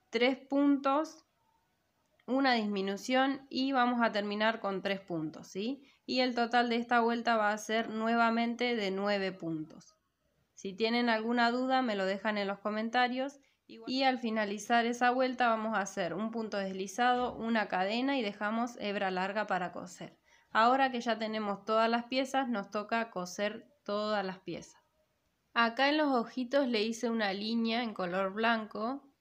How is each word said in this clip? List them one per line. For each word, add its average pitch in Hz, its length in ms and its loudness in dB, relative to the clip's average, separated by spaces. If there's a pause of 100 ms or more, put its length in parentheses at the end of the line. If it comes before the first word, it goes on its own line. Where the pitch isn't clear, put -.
tres 247 280 2
puntos, 285 880 2 (1000)
una 262 280 2
disminución 214 960 0
y 262 240 -2
vamos 247 280 2
a 220 100 2
terminar 214 480 0
con 196 220 -4
tres 196 200 -2
puntos, 156 460 -6
¿sí? 233 360 -6 (220)
Y 254 160 -2
el 254 140 0
total 240 340 2
de 233 80 0
esta 240 240 2
vuelta 233 360 0
va 208 140 2
a 214 60 -2
ser 220 320 -2
nuevamente 233 840 0
de 202 160 0
nueve 196 400 0
puntos. 160 680 -8 (560)
Si 196 200 -10
tienen 233 360 2
alguna 233 420 2
duda 262 300 2
me 233 140 0
lo 190 100 0
dejan 202 320 -2
en 202 100 -2
los 196 120 -4
comentarios. 247 800 -2 (460)
Y 262 160 -2
al 262 160 4
finalizar 220 680 0
esa 247 240 2
vuelta 254 380 2
vamos 220 280 0
a 190 40 2
hacer 185 340 -4
un 220 160 -4
punto 220 260 -6
deslizado, 226 800 0
una 226 320 0
cadena 233 500 0
y 247 60 0
dejamos 220 560 -4
hebra 202 320 -2
larga 196 340 -2
para 180 260 -2
coser. - 460 -12 (340)
Ahora 254 400 4
que 240 100 -4
ya 226 180 0
tenemos 214 460 -2
todas 220 220 4
las 233 180 0
piezas, 262 440 0
nos 202 220 -2
toca 226 400 -2
coser 202 600 -6 (120)
todas 208 420 -2
las 185 140 -8
piezas. - 420 -12 (720)
Acá 233 360 4
en 302 100 4
los 302 80 4
ojitos 254 600 0
le 226 140 0
hice 226 300 -2
una 220 200 0
línea 226 520 0
en 220 100 -4
color 185 400 -2
blanco. 220 720 -2 (180)